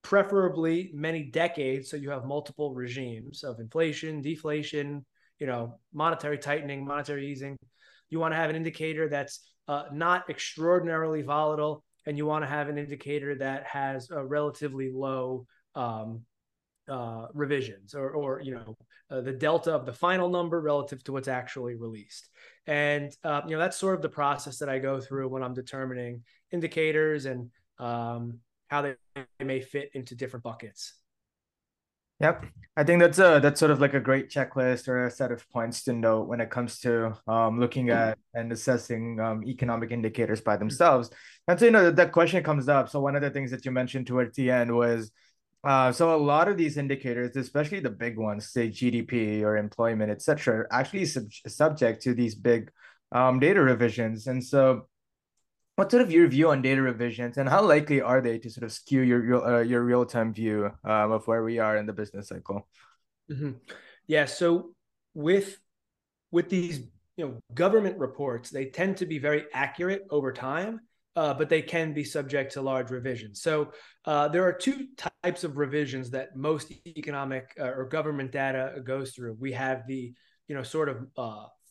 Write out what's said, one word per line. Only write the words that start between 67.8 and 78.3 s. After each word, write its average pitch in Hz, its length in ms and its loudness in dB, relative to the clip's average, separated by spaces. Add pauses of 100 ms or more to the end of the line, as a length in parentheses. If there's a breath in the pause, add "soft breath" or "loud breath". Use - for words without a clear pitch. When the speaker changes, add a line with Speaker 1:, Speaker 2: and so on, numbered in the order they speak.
Speaker 1:
reports, 131 520 -6
they 135 160 -6
tend 185 300 -2
to 185 100 -4
be 156 120 -6
very 147 260 0 (100)
accurate 175 560 -4
over 135 220 -2
time, 180 480 -6 (340)
uh, 151 200 0
but 151 140 -2
they 160 140 4
can 160 320 -4
be 147 100 -4
subject 135 480 -4
to 139 100 -8
large 131 280 -2
revisions. 117 520 -8
So, 151 300 0 (340 loud breath)
uh, 147 220 2
there 170 160 2
are 180 80 4
two 269 360 -4 (340)
types 180 220 -2
of 143 140 -6
revisions 135 520 -2
that 131 260 -8
most 147 360 -2 (140)
economic, 139 760 -8
uh, 143 40 -4
or 131 200 -6
government 143 480 -4